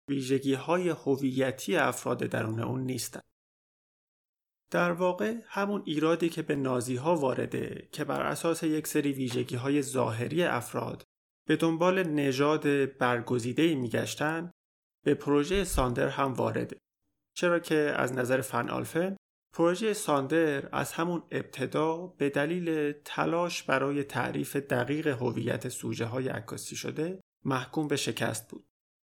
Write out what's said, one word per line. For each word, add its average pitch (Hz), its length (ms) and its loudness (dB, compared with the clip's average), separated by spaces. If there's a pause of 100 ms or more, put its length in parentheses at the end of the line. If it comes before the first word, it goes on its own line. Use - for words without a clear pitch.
ویژگی‌های 139 800 2
هویتی 131 840 0
افراد 127 420 2
درون 117 420 -2
اون 123 220 -2
نیستن. 127 400 -6 (1500)
در 175 200 4
واقع 180 440 0 (100)
همون 202 400 -2
ایرادی 160 440 2
که 165 120 -4
به 151 140 -2
نازی‌ها 131 600 0
وارده 123 760 -2
که 151 120 -6
بر 143 180 -2
اساس 147 420 0
یک 156 240 0
سری 143 240 2
ویژگی‌های 127 720 0
ظاهری 123 640 0
افراد 123 600 -2 (420)
به 160 100 4
دنبال 165 480 4
نژاد 143 960 2
برگزیده‌ای 123 760 2
می‌گشتن، 135 760 -2 (520)
به 147 100 4
پروژه 147 500 2
ساندر 135 440 2
هم 135 260 0
وارده. 117 440 -2 (580)
چرا 175 240 2
که 160 160 0
از 135 380 2
نظر 127 280 2
فن 123 280 -2
آلفن، 160 480 -2 (360)
پروژه 180 400 2
ساندر 147 800 2
از 139 220 -2
همون 170 380 -2
ابتدا 147 680 -2
به 175 320 -4
دلیل 156 640 0
تلاش 165 720 -2
برای 139 400 0
تعریف 135 520 -4
دقیق 139 520 0
هویت 123 640 -2
سوژه‌های 120 580 -4
عکاسی - 480 -8
شده 151 440 -6 (260)
محکوم 135 420 -2
به 143 80 0
شکست 117 540 -2
بود. - 180 -16 (400)